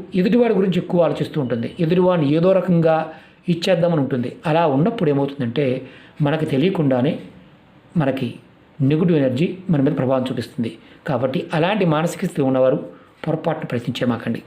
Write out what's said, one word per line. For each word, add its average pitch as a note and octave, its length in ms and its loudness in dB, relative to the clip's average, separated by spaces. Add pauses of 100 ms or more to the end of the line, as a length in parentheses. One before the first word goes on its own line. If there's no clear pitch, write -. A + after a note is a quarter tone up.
(140)
ఎదుటివాడి A3+ 400 2
గురించి F#3 240 2
ఎక్కువ F3 240 0
ఆలోచిస్తూ D3+ 380 -2
ఉంటుంది, A#2+ 400 -4
ఎదుటివాడిని F3 520 2
ఏదో E3+ 200 4
రకంగా E3 600 2 (360)
ఇచ్చేద్దామని E3+ 520 2
ఉంటుంది. B2 360 -4 (100)
అలా E3 200 2
ఉన్నప్పుడు D#3 440 2
ఏమవుతుందంటే, C#3 760 -2 (360)
మనకు D3+ 220 0
తెలియకుండానే C#3+ 720 0 (800)
మనకి C3 380 -2 (460)
నెగిటివ్ D#3 380 2
ఎనర్జీ C3 400 0 (120)
మన C#3+ 100 2
మీద D3 160 0
ప్రభావం B2+ 260 0
చూపిస్తుంది. A#2+ 560 -6 (280)
కాబట్టి C3 480 -2
అలాంటి F#3 300 0
మానసిక E3 400 0
స్థితి E3+ 180 -4
ఉన్నవారు C3 480 2 (380)
పొరపాటున D#3 340 -4
ప్రయత్నించేమాకండి A#2 840 -4